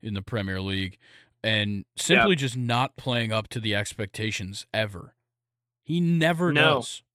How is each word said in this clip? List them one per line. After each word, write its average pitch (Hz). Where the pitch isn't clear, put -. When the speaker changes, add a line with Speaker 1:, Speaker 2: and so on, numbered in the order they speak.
Speaker 1:
in 110
the 101
Premier 95
League 95
and 104
simply 214
Speaker 2:
Yeah. 180
Speaker 1:
just 135
not 123
playing 117
up 110
to 123
the 107
expectations 104
ever. 104
He 165
never 170
Speaker 2:
No. 151
Speaker 1:
does. -